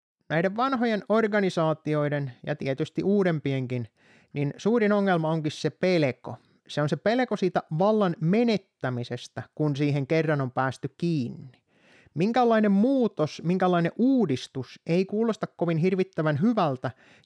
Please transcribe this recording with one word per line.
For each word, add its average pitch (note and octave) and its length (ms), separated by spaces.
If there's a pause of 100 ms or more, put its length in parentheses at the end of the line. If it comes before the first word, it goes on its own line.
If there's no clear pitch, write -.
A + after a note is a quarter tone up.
(280)
Näiden F3+ 280
vanhojen A#3 520
organisaatioiden D#3 1200 (140)
ja D3 100
tietysti D3+ 460
uudempienkin, C#3 840 (440)
niin C#3+ 240
suurin G#3+ 360
ongelma F#3 380
onkin D#3 220
se - 180
pelko. D#3+ 680 (320)
Se D3 140
on D3+ 60
se E3+ 80
pelko A#3 400
siitä F3+ 260 (160)
vallan G3+ 420
menettämisestä, D#3+ 1200 (120)
kun D3 220
siihen C#3+ 300
kerran D#3 340
on B2+ 100
päästy C3 480
kiinni. C3 640 (520)
Minkälainen A3 580
muutos, A3 720
minkälainen F3 520
uudistus G3+ 880
ei F3 180
kuulosta G#3 420
kovin E3+ 320
hirvittävän F3 600
hyvältä, E3+ 500 (360)